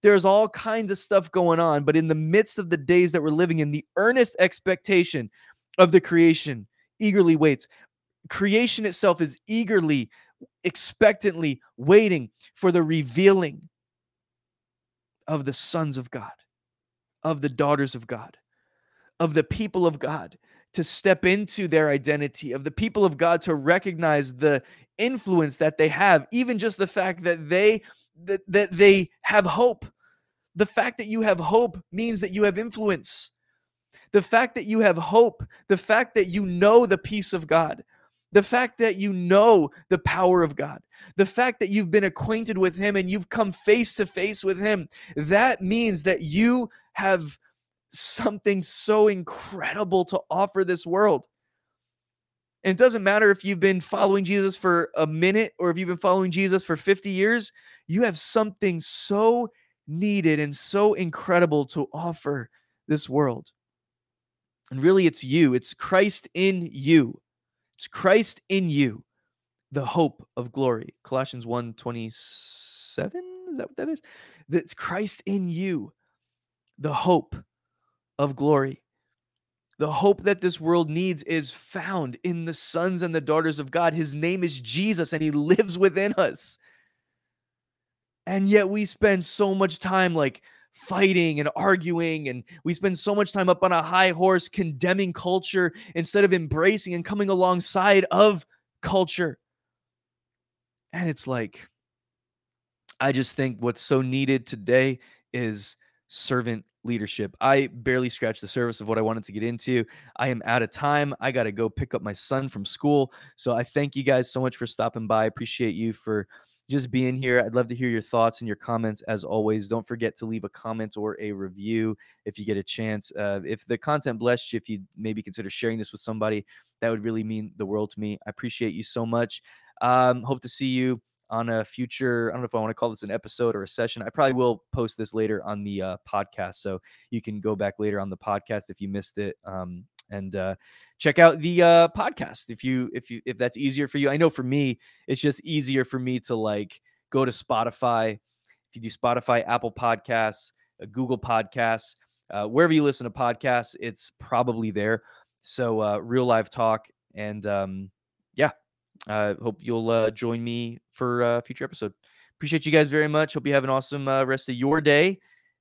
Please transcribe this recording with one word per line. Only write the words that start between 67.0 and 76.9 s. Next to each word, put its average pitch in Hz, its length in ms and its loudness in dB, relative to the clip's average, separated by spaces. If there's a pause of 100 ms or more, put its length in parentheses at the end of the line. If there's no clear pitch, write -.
It's - 100 -16
Christ - 640 2
in 190 200 0
you, 139 360 0 (640)
the 135 140 -6
hope 156 500 -2
of 120 160 -10
glory. 127 420 -4 (100)
Colossians 131 420 -6
one 117 300 -6
twenty-seven, - 1500 -10 (260)
is 302 80 -10
that - 120 -12
what - 80 -18
that 277 100 -8
is? 320 140 -8 (480)
That's 170 240 -4
Christ 190 520 -6
in 190 220 -4
you, 170 460 -6 (840)
the 147 160 -6